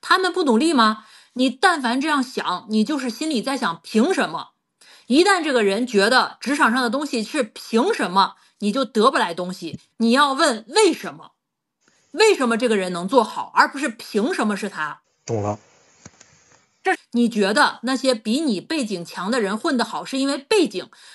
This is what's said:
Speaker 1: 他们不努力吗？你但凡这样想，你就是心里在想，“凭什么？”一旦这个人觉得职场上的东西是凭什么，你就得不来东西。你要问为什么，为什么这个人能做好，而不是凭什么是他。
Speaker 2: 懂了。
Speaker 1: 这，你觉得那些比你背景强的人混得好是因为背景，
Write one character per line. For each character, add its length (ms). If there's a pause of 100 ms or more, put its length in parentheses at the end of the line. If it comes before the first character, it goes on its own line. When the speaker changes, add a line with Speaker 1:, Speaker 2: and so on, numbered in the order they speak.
Speaker 1:
他 180
们 140
不 120
努 140
力 140
吗？ 320 (300)
你 140
但 320
凡 180
这 100
样 140
想， 460
你 160
就 140
是 100
心 200
里 120
在 160
想 260
，“凭 300
什 160
么？” 220 (580)
一 160
旦 180
这 100
个 100
人 240
觉 240
得 300
职 140
场 160
上 120
的 80
东 160
西 160
是 200
凭 500
什 180
么， 240 (240)
你 120
就 140
得 260
不 60
来 160
东 200
西。 280 (160)
你 140
要 240
问 340
为 240
什 220
么， 180 (760)
为 240
什 120
么 120
这 100
个 80
人 160
能 160
做 160
好， 300
而 120
不 120
是 100
凭 440
什 140
么 100
是 120
他。 320 (240)
Speaker 2:
懂 180
了。 160 (1200)
Speaker 1:
这， 140 (160)
你 160
觉 260
得 300
那 120
些 180
比 260
你 200
背 240
景 200
强 260
的 100
人 160
混 220
得 60
好 200
是 140
因 80
为 100
背 320
景， 220 (240)